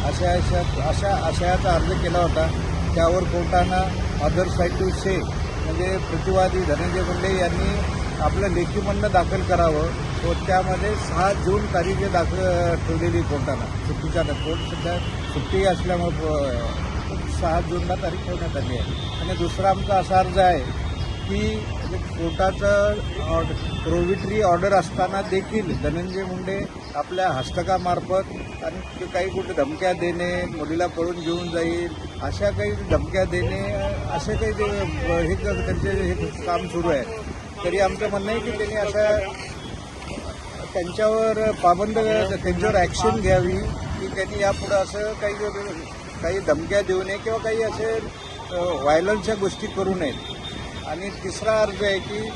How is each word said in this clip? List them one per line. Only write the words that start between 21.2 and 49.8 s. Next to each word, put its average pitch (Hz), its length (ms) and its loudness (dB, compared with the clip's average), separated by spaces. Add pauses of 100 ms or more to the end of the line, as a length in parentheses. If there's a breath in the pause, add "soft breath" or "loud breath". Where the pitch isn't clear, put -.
की 107 420 0
म्हणजे - 260 -4
कोर्टाचं 190 960 2 (360)
ऑर्ड-, 165 540 -2
प्रोहिबिटरी 175 580 2
ऑर्डर 185 320 4
असताना 185 480 2
देखील 190 600 -2
धनंजय 180 420 -2
मुंडे 185 600 -6 (120)
आपल्या 180 340 0
हस्तकामार्फत 180 1000 0 (320)
आणि 170 360 -8
ते 180 60 -6
काही 185 240 -2
कुठे 185 240 -4
धमक्या 156 400 0
देणे, 175 520 -2
मुलीला 165 420 -2
पळून 170 320 -2
घेऊन 170 320 -4
जाईल, 170 360 -2 (340)
अशा 143 280 0
काही 202 220 -2
धमक्या 190 540 0
देणे, 180 480 -2 (380)
असे 208 240 -2
काही 220 160 0
ते, 208 120 0
अ, 170 580 0
हे 165 140 2
क-, 190 300 -2
त्यांचे 185 240 0
हे 185 360 0
काम 175 420 -2
सुरू 165 220 0
आहे. 170 140 2 (600)
तरी 180 160 0
आमचं 196 300 2
म्हणणं 196 220 -2
आहे 233 80 0
की 233 120 -6
त्यांनी 214 240 -2
अशा 208 440 2 (1500)
त्यांच्यावर 214 800 2
पाबंद, 190 480 2 (440)
त्यांच्यावर 185 320 2
ॲक्शन 190 460 2
घ्यावी 185 360 4 (420)
की 190 80 -6
त्यांनी 190 320 -4
यापुढं 196 360 0
असं 202 380 0
काही, 208 200 -2 (880)
काही 175 180 -2
धमक्या 170 420 2
देऊ 185 220 0
नये 196 140 -4
किंवा 220 220 -2
काही 220 240 0
असे, 220 320 -2 (560)
अ, 180 80 -4 (240)
व्हायलन्सच्या 180 520 2
गोष्टी 196 320 -2
करू 190 280 0